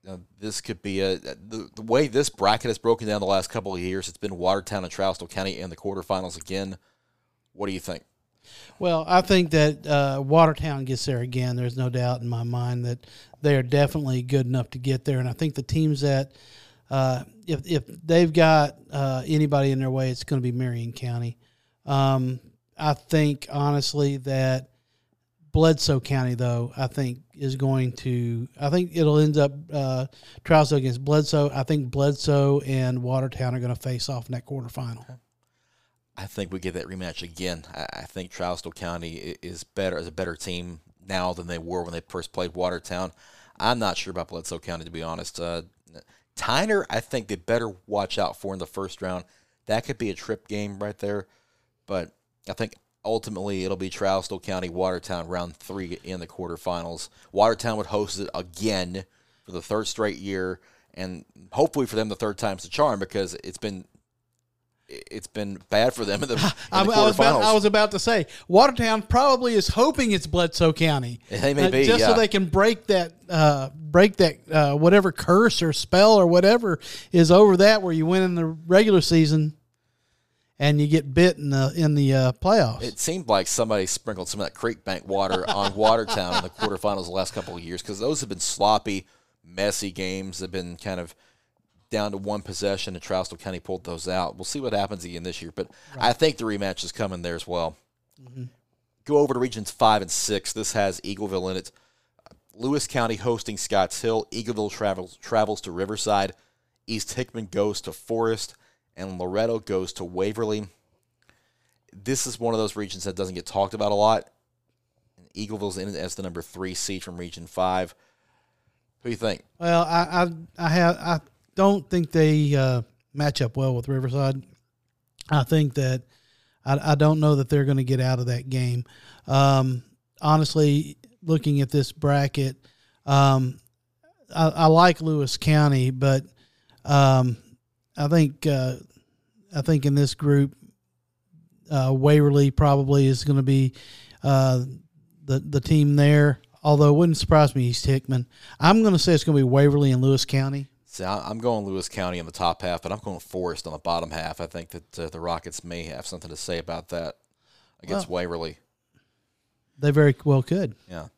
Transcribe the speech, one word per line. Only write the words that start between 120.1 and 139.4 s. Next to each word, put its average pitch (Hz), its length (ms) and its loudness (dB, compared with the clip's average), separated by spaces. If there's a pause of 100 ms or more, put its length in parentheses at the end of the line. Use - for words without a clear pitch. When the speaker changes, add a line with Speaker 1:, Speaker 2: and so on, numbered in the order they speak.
Speaker 2:
I, 180 40 0 (300)
I 165 120 -2
have, 170 280 4
I 160 220 -2 (360)
don't 196 340 2
think 175 220 -2
they, 151 440 4
uh, 131 260 2 (320)
match 147 280 -2
up 117 160 -4
well 135 180 0
with 120 120 -6
Riverside. 135 540 -2 (880)
I 151 140 2
think 151 320 2
that 131 260 -2 (640)
I, 143 280 2
I - 20 6
don't 151 240 4
know 151 160 6
that 135 140 0
they're 143 160 4
gonna 135 180 2
get 127 160 0
out 127 200 0
of 123 80 -4
that 123 220 -6
game. 123 360 -2 (420)
Um, 135 560 2 (380)
honestly, 151 760 2 (240)
looking 151 400 0
at 131 80 -2
this 143 220 0
bracket, 143 640 0 (500)
um, 135 540 4 (760)
I, 165 140 4
I 165 160 2
like 165 360 8
Lewis 151 360 -2
County, 143 540 4
but, 135 320 2 (640)
um, 131 520 4 (580)
I 147 120 -2
think, 151 400 2
uh, 131 300 0 (800)